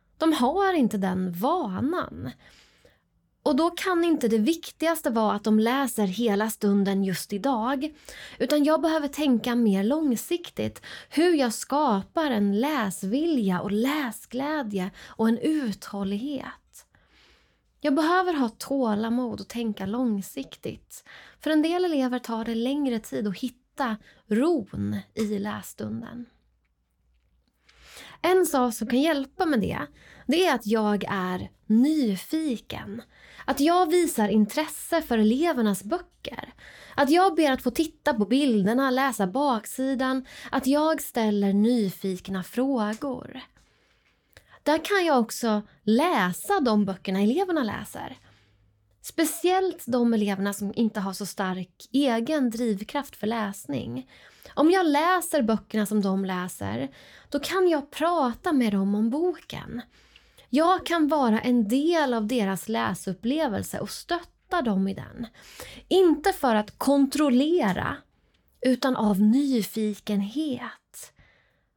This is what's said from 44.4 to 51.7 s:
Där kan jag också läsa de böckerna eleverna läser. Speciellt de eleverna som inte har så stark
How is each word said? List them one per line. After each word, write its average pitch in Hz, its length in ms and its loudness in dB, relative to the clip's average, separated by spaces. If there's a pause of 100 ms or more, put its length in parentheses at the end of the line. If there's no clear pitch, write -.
Där 311 220 0
kan 392 200 2
jag 285 140 4
också 220 420 -2 (220)
läsa 247 760 2
de 214 260 2
böckerna 190 360 -2
eleverna 311 420 2
läser. - 540 -10 (840)
Speciellt 359 840 0
de 240 260 2
eleverna 202 400 0
som 202 220 -6
inte 220 240 0
har 190 140 -4
så 196 120 -8
stark 185 440 -4 (220)